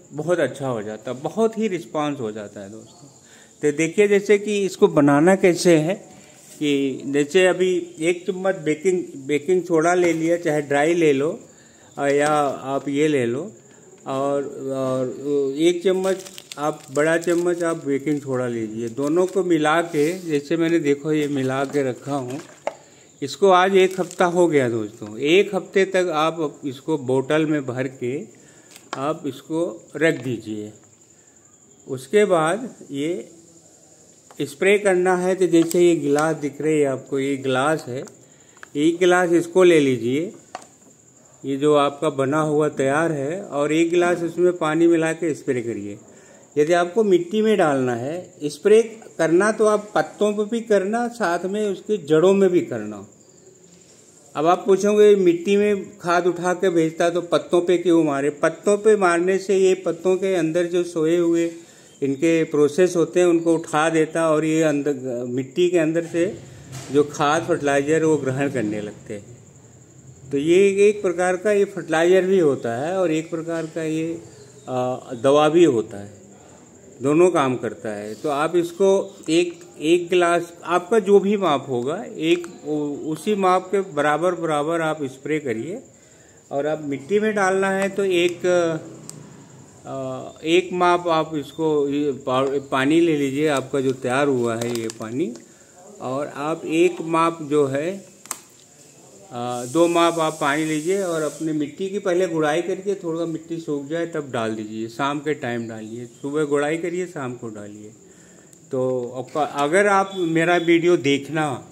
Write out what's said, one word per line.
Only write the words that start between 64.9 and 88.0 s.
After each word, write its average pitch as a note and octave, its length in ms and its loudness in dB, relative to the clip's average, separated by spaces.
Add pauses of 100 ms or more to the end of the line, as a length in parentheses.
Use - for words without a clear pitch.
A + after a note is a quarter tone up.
मिट्टी C3+ 420 0
के F3+ 80 2
अंदर E3 260 0
से E3+ 340 -2 (540)
जो C#3+ 120 4
खाद, D3+ 380 0
fertilizer, D3+ 640 0
वो D#3 120 2
ग्रहण C3+ 340 -2
करने G#2+ 300 -4
लगते G#2 340 -12
हैं। - 180 -16 (1000)
तो C#3 60 -2
ये F#3+ 500 4
एक G#3 140 0
प्रकार F3+ 340 0
का G#3 160 0
ये G3+ 120 4
fertilizer F3 580 2
भी F#3+ 160 2
होता B2+ 360 2
है D#3+ 240 -4
और F3+ 120 0
एक D#3+ 200 -2
प्रकार E3 360 -6
का D#3+ 160 -8
ये, D#3+ 400 -6 (460)
आ, B2+ 280 -4
दवा C3+ 520 2
भी E3+ 160 6
होता A#2 320 2
है, G2+ 140 -14 (920)
दोनों D#3 280 4
काम C3+ 260 0
करता A2+ 320 -8
है। G#2 260 -10
तो D3+ 140 -8
आप D3+ 280 -2
इसको F#3+ 600 0 (140)
एक, E3+ 300 0 (200)
एक E3+ 280 2
गिलास, F3 440 0 (120)
आपका A3+ 340 0
जो G3+ 220 6
भी G3+ 160 0
माप D3 320 0
होगा, C3+ 360 -4 (120)
एक E3+ 300 0 (200)
उ-, D3 400 -4
उसी D#3 280 -4
माप F#3 360 2
के G3 100 0
बराबर, D#3 540 0
बराबर E3 460 -2
आप D#3 240 -2
स्प्रे C#3+ 360 -6
करिए। C#3+ 420 -8 (680)
और C#3+ 160 -4
आप D#3 180 -4
मिट्टी C#3 360 -2
में G#3+ 140 -2
डालना F#3+ 360 0
है F#3+ 180 -2
तो G3 160 -4